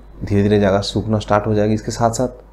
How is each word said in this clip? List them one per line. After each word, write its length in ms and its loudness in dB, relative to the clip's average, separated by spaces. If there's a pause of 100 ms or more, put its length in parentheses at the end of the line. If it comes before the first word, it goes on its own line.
(200)
धीरे 220 0
धीरे 180 4
जगह 200 2
सूखना 380 -2
स्टार्ट 280 0
हो 80 0
जाएगी। 200 2
इसके 160 -4
साथ 200 0
साथ 180 -4 (240)